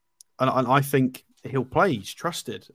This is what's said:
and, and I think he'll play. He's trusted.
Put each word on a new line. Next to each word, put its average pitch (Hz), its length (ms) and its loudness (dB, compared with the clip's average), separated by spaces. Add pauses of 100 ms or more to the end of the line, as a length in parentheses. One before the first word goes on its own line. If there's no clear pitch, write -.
(400)
and, 131 100 2
and 123 180 0
I 135 140 4
think 139 420 0 (200)
he'll 127 220 -4
play. 170 300 2
He's 95 180 -10
trusted. - 600 -8